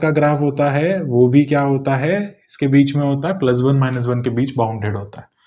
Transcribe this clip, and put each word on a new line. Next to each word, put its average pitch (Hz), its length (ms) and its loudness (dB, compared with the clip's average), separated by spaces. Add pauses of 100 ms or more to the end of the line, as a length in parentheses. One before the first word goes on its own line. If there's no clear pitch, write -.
का 156 80 0
ग्राफ 147 300 2
होता 143 300 0
है 165 320 -2
वो 123 260 2
भी 143 160 4
क्या 143 160 0
होता 139 360 0
है, 160 240 -2 (280)
इसके - 200 -4
बीच 139 280 4
में 143 80 0
होता 139 240 -2
है, 190 100 -4
प्लस 123 260 0
वन 139 140 2
माइनस 127 280 -2
वन 123 160 -2
के 123 80 -2
बीच 123 260 -2
बाउंडेड 110 400 -4
होता 101 240 -12
है, - 80 -20 (180)